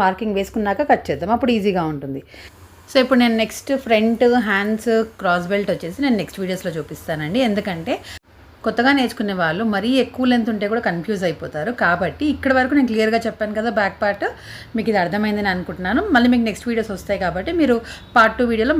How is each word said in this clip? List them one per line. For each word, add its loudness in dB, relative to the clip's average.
మార్కింగ్ 0
వేసుకున్నాక -2
కట్ 2
చేద్దాం, -2
అప్పుడు 0
ఈజీగా 0
ఉంటుంది. -8
So 2
ఇప్పుడు 4
నేను 2
నెక్స్ట్ -4
ఫ్రంట్, 4
హ్యాండ్స్, 0
క్రాస్ 2
బెల్ట్ 0
వచ్చేసి -8
నేను 2
నెక్స్ట్ -10
వీడియోస్లో -4
చూపిస్తానండి. -4
ఎందుకంటే -4
కొత్తగా 2
నేర్చుకునే 0
వాళ్ళు 0
మరీ 0
ఎక్కువ -2
లెంత్ 2
ఉంటే -2
కూడా 0
కన్ఫ్యూజ్ -2
అయిపోతారు. -4
కాబట్టి 0
ఇక్కడ 0
వరకు 2
నేను 4
క్లియర్గా 2
చెప్పాను -4
కదా -2
బ్యాక్ -2
పార్ట్, -2
మీకు -2
ఇది 2
అర్థమైందని -2
అనుకుంటున్నాను. -2
మళ్ళీ 6
మీకు 2
నెక్స్ట్ -8
వీడియోస్ -2
వస్తాయి -4
కాబట్టి -4
మీరు 4
పార్ట్ 6
టూ 2
వీడియోలో 2